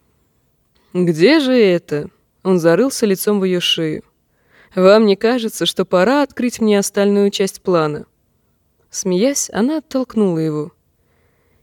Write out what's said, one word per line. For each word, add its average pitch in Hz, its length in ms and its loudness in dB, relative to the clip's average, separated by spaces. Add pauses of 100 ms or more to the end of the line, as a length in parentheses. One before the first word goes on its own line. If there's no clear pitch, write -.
(920)
«Где 180 480 2
же 262 140 0
это?» 175 560 0 (320)
Он 185 160 2
зарылся 175 480 2
лицом 202 340 -2
в 190 40 -2
её 180 160 -2
шею. 165 420 -4 (720)
«Вам 202 320 6
не 196 100 2
кажется, 226 480 -4
что 185 220 -2
пора 226 360 2
открыть - 380 -6
мне 214 180 2
остальную 202 520 0
часть - 320 -6
плана?» 156 420 -2 (880)
Смеясь, 196 640 -2
она 269 240 -2
оттолкнула 214 600 -4
его. 156 340 -6 (920)